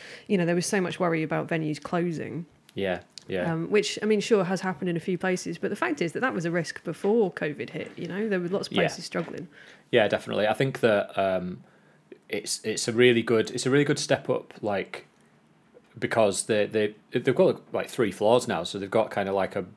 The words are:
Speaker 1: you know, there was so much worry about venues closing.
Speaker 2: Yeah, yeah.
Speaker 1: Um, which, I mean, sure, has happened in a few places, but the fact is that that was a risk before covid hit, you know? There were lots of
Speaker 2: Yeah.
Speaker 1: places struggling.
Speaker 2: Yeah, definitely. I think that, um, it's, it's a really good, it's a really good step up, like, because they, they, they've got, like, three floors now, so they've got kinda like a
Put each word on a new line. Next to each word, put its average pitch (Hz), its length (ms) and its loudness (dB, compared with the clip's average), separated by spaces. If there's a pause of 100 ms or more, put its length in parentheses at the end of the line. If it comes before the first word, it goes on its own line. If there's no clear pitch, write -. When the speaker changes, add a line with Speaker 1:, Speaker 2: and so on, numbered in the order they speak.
(280)
Speaker 1:
you 208 100 2
know, 175 80 4
there 175 100 4
was 175 100 0
so 208 140 0
much 175 200 -2
worry 165 240 2
about 156 240 -2
venues 156 340 -2
closing. 165 640 -4 (280)
Speaker 2:
Yeah, 95 260 -2 (280)
yeah. 95 240 -2
Speaker 1:
Um, 165 180 -4
which, 196 320 0
I - 40 -4
mean, 214 160 2
sure, 202 240 4
has 185 160 -2
happened 185 280 -4
in 170 80 0
a 160 40 -4
few 180 160 -2
places, 185 400 -2
but - 120 -4
the 202 60 -4
fact 330 260 -2
is 165 120 -2
that - 80 -4
that 247 120 -2
was 175 120 -2
a 170 60 -2
risk 170 320 -4
before 196 500 0
covid 127 380 -6
hit, - 260 -10
you - 100 -8
know? 202 220 -4
There 190 100 0
were 175 100 -4
lots 190 180 -2
of - 60 -12
Speaker 2:
Yeah. 180 80 2
Speaker 1:
places 170 240 -2
struggling. - 420 -8 (440)
Speaker 2:
Yeah, 110 160 6
definitely. 107 400 0
I - 60 4
think 135 260 0
that, 104 380 2
um, 92 460 -2 (680)
it's, - 340 -4
it's 107 240 -4
a 117 60 0
really 117 300 6
good, 113 280 2
it's 123 140 -4
a 131 40 2
really 143 160 6
good 147 140 0
step - 300 -2
up, - 320 -2
like, - 440 -4 (920)
because 110 460 2
they, 104 220 2
they, 104 260 0 (180)
they've 127 220 0
got, 139 260 4 (140)
like, 98 160 -2
three 107 220 0
floors 117 360 4
now, 90 160 0
so 95 140 -6
they've 95 140 -6
got 110 180 2
kinda 98 240 -2
like 95 220 0
a 95 100 -4 (120)